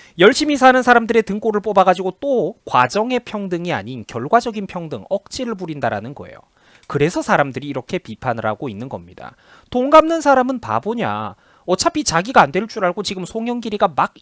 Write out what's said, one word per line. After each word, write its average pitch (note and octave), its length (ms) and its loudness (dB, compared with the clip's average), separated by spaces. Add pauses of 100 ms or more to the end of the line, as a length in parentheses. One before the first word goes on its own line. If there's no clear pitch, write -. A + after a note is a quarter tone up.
(200)
열심히 C#4 380 4
사는 B3+ 240 6
사람들의 A#3 420 4
등골을 G#3+ 380 -2
뽑아가지고 F#3 580 2
또 A#3 360 -2 (100)
과정의 G#3+ 560 0
평등이 F3+ 520 -6
아닌 A#2 320 -8
결과적인 G3+ 640 -2
평등, D3 420 -10
억지를 A3+ 460 -6
부린다라는 C3 600 -6
거예요. - 220 -18 (500)
그래서 E3 340 0
사람들이 C#3+ 460 0
이렇게 C#3 300 -8
비판을 A#2 480 -6
하고 A2 220 -4
있는 A2+ 220 -10
겁니다. F2 460 -16 (340)
돈 B3 200 -2
갚는 D#4+ 320 6
사람은 C4 380 2
바보냐? A2 760 -4 (300)
어차피 D4+ 380 0
자기가 G#3 380 2
안 C#3 100 4
될 G#3 160 -2
줄 G#3 160 -8
알고 F3+ 200 -2
지금 F#3 200 -8
송영길이가 A3 720 -2
막 F#3 260 -6